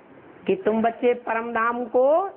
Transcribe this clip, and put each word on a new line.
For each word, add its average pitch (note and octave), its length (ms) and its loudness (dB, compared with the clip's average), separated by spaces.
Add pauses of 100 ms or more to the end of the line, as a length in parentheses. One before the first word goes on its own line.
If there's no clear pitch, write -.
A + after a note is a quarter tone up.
(460)
कि F#3+ 80 2
तुम G#3+ 280 0
बच्चे A#3+ 320 0
परम A#3 380 -6
धाम A#3 320 -2
को C#4+ 520 2